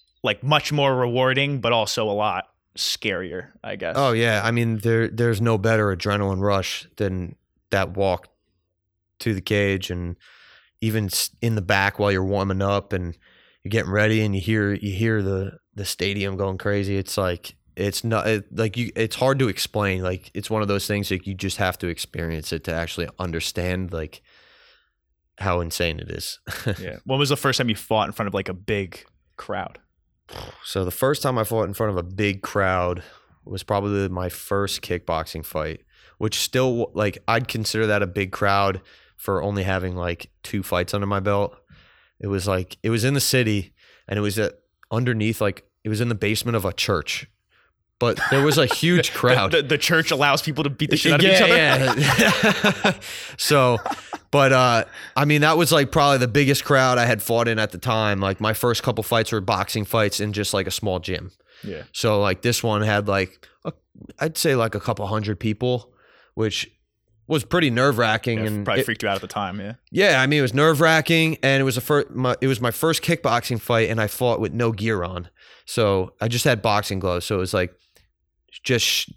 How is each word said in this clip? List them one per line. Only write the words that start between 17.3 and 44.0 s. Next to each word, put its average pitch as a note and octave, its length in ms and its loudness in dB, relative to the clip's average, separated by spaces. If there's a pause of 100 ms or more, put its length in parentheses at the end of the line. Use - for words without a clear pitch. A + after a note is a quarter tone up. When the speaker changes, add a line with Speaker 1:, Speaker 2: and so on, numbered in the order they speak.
Speaker 2:
it's G2 280 -2
not, A2 220 0
it, G#2 300 -2
like, G#2+ 200 -2
you, A#2 200 -4
it's A2 200 -2
hard C3+ 220 2
to C3 100 2
explain. F#2+ 540 -2
Like, F#2 320 -6
it's G#2 140 -8
one G#2+ 140 -2
of G2+ 60 -2
those G2+ 180 -2
things G2+ 240 -2
that F#2 160 -4
you G2 80 -6
just F#2 240 -6
have F#2 200 0
to F2+ 100 -4
experience E2 640 -6
it D#2+ 120 -4
to E2+ 80 -4
actually E2 360 -6 (100)
understand, F2+ 720 -4
like, D#2+ 300 -8 (1160)
how F2+ 220 0
insane E2 380 -4
it E2 120 -12
is. - 300 -10 (240)
<laughs> G2+ 140 -4
Speaker 1:
Yeah. F2 260 -12
When C3 140 -2
was C#3+ 100 -2
the C#3+ 80 0
first C3+ 220 0
time B2+ 100 -2
you A2 60 0
fought G#2+ 320 -2
in G#2 60 -6
front G#2 160 -6
of, F#2 60 -4
like, G2 140 -4
a F#2 60 -8
big G2 500 -6 (320)
crowd? - 420 -10 (840)
Speaker 2:
So - 200 -4
the F2+ 60 -4
first - 320 -2
time C3 140 -2
I A2 80 0
fought G#2+ 240 -2
in G2+ 60 -8
front G#2+ 160 -2
of F#2 80 -4
a F2 40 -2
big F#2+ 400 -2
crowd F#2 600 0 (420)
was F#2+ 180 -10
probably G2+ 460 0
my F2+ 200 -6
first G2+ 520 -4
kickboxing D#2+ 640 -6
fight, D#2 380 -8 (360)
which G#2+ 180 -4
still, B2+ 580 0
like, G2+ 240 -2 (100)
I'd A2+ 180 0
consider A2 420 -2
that G#2 140 2
a G2 40 0
big F#2 260 -4
crowd G2 480 2 (360)
for F#2+ 260 -2
only G2+ 220 -2
having, F#2 320 -2
like, F2 340 -6 (120)
two G2+ 200 -4
fights F2+ 320 -2
under G2+ 120 -2
my G2+ 140 0
belt. G2+ 340 0 (640)
It G#2+ 100 -6
was, G2 200 -2
like, F#2 340 -2
it A2 60 -2
was A2+ 160 2
in C3+ 80 2
the C#3+ 80 2
city, G#2+ 540 0 (340)